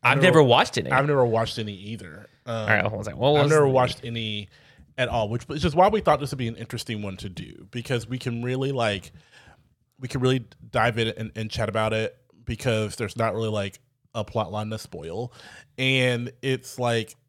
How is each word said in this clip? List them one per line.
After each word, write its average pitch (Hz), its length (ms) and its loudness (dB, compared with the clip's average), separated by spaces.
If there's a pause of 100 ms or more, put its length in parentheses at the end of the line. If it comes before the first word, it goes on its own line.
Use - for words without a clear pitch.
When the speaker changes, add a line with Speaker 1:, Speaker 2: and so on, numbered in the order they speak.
Speaker 1:
I've 131 160 4
Speaker 2:
I've 139 40 4
Speaker 1:
never 185 40 6 (120)
Speaker 2:
never 151 60 10
watched 131 340 4
any. - 140 -2
Speaker 1:
I've 135 140 4
never 143 180 4
watched 113 340 0
any 107 140 -6
either. 98 560 -14 (180)
Um, 117 80 -6
Speaker 2:
All 110 140 -4
right, 104 140 4
hold 104 120 0
on 104 60 -6
a 107 40 -8
second. 107 140 -10
What 131 180 4
Speaker 1:
I've 147 80 6
Speaker 2:
was 147 60 2
Speaker 1:
never 151 140 6
Speaker 2:
the 139 60 4
Speaker 1:
watched 127 340 2
any 110 440 -6 (480)
at 127 120 -2
all, 110 200 0
which 120 220 -6
is 151 240 -2
why 180 140 8
we 214 120 2
thought 147 200 2
this 143 100 -6
would 143 80 -8
be 127 80 -4
an 113 100 -6
interesting 113 460 -8
one 98 140 -8
to 98 120 -12
do, - 440 -16
because 120 340 -4
we 127 120 -8
can 117 260 -6
really, 131 260 -2
like, 113 400 -2 (880)
we 131 80 -12
can 131 140 -6
really 127 240 2 (260)
dive 117 280 2
in 113 100 2
and, 110 260 -6
and 110 160 -6
chat 110 180 -4
about 110 240 0
it, 110 240 -2 (280)
because 110 520 -2
there's 104 200 -6
not 113 180 0
really, 110 140 -2
like, 104 320 -4 (340)
a 110 80 -4
plot 104 300 -4
line 107 180 -4
to 110 80 -8
spoil, 87 540 -10 (460)
and 127 520 0 (120)
it's - 360 -4
like 117 380 -2 (120)